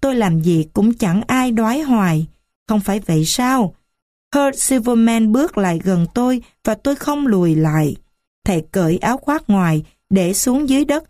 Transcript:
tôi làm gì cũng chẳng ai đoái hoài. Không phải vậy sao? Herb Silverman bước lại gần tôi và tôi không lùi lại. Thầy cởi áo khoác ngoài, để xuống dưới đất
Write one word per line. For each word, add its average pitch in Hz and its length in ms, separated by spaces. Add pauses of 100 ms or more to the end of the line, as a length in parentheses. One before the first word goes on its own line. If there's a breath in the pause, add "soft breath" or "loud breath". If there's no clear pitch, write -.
tôi 269 140
làm 180 260
gì 160 320
cũng 220 220
chẳng 202 320
ai 254 260
đoái 226 280
hoài. 190 460 (420)
Không 208 120
phải 208 200
vậy 160 240
sao? 247 500 (600)
Herb 277 220
Silverman 226 760
bước 277 260
lại 175 260
gần 175 300
tôi 247 280 (220 loud breath)
và 220 100
tôi 277 200
không 294 320
lùi 180 280
lại. 156 420 (480)
Thầy 170 180 (100)
cởi 180 260
áo 240 180
khoác 294 340
ngoài, 170 340 (260 soft breath)
để 190 240
xuống 262 340
dưới 269 160
đất 294 260